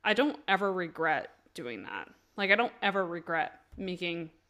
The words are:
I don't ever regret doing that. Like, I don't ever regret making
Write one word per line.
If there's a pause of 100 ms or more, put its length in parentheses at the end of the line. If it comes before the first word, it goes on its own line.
I
don't
ever
regret (220)
doing
that. (280)
Like,
I
don't (100)
ever
regret (160)
making (200)